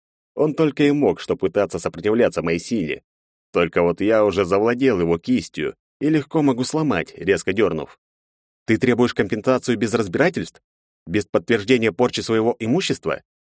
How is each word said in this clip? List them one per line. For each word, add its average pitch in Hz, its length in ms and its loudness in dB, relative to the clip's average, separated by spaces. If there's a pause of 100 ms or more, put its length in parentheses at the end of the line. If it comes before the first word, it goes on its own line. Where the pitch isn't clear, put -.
(360)
он 147 180 0
только 151 300 0
и 143 80 4
мог 131 280 0
что - 160 -4
пытаться 92 440 -2
сопротивляться 87 640 -2
моей 85 160 -2
силе. 85 440 -6 (480)
Только 87 300 0
вот 85 200 0
я 107 220 4
уже 98 220 2
завладел 110 540 2
его 85 180 0
кистью 98 580 -4 (240)
и 143 100 -2
легко 156 320 0
могу 127 220 0
сломать, 123 520 -2
резко 95 380 0
дёрнув. 82 460 -2 (680)
«Ты 113 120 2
требуешь 120 360 2
компенсацию 117 640 0
без 107 160 -2
разбирательств? 113 680 -2 (460)
Без 95 180 -2
подтверждения 113 640 0
порчи 240 280 0
своего 113 400 0
имущества? 120 640 -2 (220)